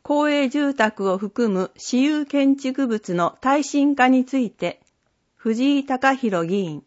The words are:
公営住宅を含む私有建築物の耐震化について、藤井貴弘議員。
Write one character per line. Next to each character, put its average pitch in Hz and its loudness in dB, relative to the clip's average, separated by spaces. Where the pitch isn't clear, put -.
公 294 0
営 285 0
住 285 0
宅 214 0
を 185 0
含 214 -2
む 185 -2
私 - -2
有 302 0
建 277 2
築 269 -4
物 214 -4
の 170 -2
耐 277 2
震 285 0
化 254 4
に 254 4
つ 269 -4
い 226 -2
て、 - -8
藤 262 0
井 269 -4
貴 269 0
弘 190 -2
議 196 0
員。 151 -8